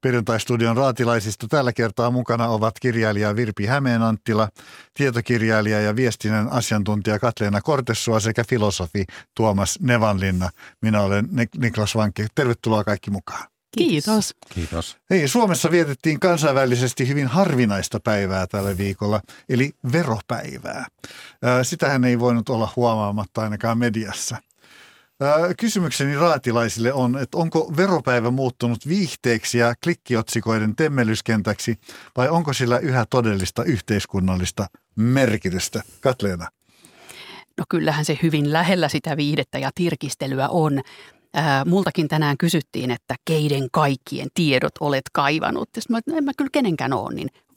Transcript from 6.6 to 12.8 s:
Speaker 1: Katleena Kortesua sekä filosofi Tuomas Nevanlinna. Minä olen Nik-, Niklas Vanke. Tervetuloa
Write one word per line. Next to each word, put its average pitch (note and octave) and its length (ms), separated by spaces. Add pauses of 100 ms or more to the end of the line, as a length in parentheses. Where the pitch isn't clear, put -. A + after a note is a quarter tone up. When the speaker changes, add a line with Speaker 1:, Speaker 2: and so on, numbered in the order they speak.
Speaker 1:
Katleena G#2 420
Kortesua A#2 600
sekä A2+ 280
filosofi G2+ 560 (300)
Tuomas G2+ 460
Nevanlinna. G2 680 (320)
Minä G#2+ 200
olen G2+ 220
Nik-, A#2 360
Niklas A2 360
Vanke. G#2+ 380
Tervetuloa A#2 500